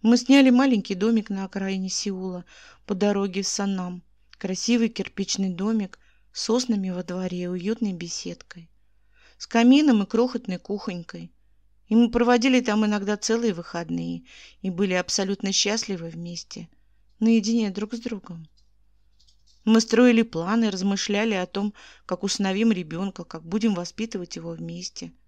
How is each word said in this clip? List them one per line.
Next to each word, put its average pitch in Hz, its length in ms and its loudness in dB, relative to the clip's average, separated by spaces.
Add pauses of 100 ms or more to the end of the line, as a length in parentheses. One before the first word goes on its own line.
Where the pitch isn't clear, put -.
Мы 226 160 6
сняли 262 340 8
маленький 247 460 4
домик 214 340 0
на 196 140 -6
окраине 190 440 -6
Сеула 185 560 -8 (420)
по 208 80 -4
дороге 202 480 0
в 190 60 -6
Саннам. 185 540 -6 (300)
Красивый 226 560 0
кирпичный 196 640 -4
домик 196 500 -4 (320)
с - 100 -10
соснами 220 480 -2
во 180 120 -6
дворе 180 400 -6
и 175 40 -6
уютной 190 460 -4
беседкой, 170 800 -12 (680)
с - 80 -14
камином 247 560 6
и 190 40 -2
крохотной 226 520 -2
кухонькой. 175 760 -10 (560)
И 214 60 0
мы 233 160 6
проводили 240 500 4
там 214 260 0
иногда 208 300 -2
целые 226 360 0
выходные 170 720 -6 (380)
и 190 80 -4
были 185 240 -2
абсолютно 190 580 -2
счастливы 196 560 -2
вместе, 170 640 -14 (500)
наедине 220 500 2
друг 208 240 -8
с 233 60 -8
другом. 190 480 -12 (1160)
Мы 220 160 6
строили 233 420 6
планы, 214 480 -2
размышляли 202 640 -2
о 180 120 -4
том, 202 280 -6 (320)
как 185 180 -6
усыновим 202 480 0
ребёнка, 175 520 -6
как 160 200 -14
будем 208 300 0
воспитывать 180 640 -8
его 165 160 -12
вместе. 170 600 -12 (160)